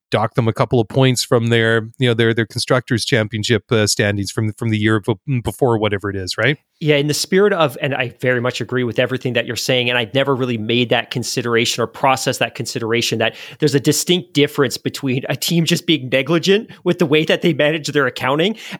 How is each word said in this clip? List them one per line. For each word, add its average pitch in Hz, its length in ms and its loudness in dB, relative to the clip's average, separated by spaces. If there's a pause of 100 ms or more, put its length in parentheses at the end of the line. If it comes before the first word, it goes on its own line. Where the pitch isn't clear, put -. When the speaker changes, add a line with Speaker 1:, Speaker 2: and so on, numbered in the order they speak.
(100)
Speaker 1:
dock 110 220 0
them 117 160 0
a 107 40 4
couple 127 280 0
of 107 80 -2
points 131 340 2
from 117 260 0
their, 113 500 2
you 127 100 2
know, 117 60 2
their, 113 180 2
their 110 140 -2
Constructors' - 580 -2
Championship, 107 680 0
uh, 107 160 2
standings 101 440 -2
from, 107 240 -4
from 113 160 -4
the 110 80 2
year 107 220 2
b-, 120 420 -4
before, 117 340 0
whatever 104 320 -2
it 98 80 -6
is, 92 220 -6
right? 127 180 0 (240)
Speaker 2:
Yeah, 147 160 2
in 143 100 0
the 147 80 0
spirit 202 380 2
of, 156 300 0
and 139 120 -2
I 131 140 -2 (120)
very 127 200 0
much 123 220 -2
agree 123 200 -2
with 117 160 -2
everything 127 360 -2
that 117 120 0
you're 117 100 -6
saying, 123 340 0
and 123 80 0
I'd 117 160 -2
never 135 200 2
really 123 220 -2
made 117 320 0
that 120 220 2
consideration 120 720 -2
or 110 40 0
processed 131 520 0
that 117 160 -2
consideration 113 640 -2
that - 180 0 (220)
there's 139 160 2
a 143 60 2
distinct 175 520 0
difference 139 460 2
between 131 500 -4
a 139 80 -4
team 170 300 0
just 165 200 -2
being 135 220 0
negligent 165 640 0 (120)
with 180 160 0
the 180 80 2
way 156 200 2
that 175 160 0
they 175 100 2
manage 147 360 0
their 139 180 2
accounting 151 500 0 (240)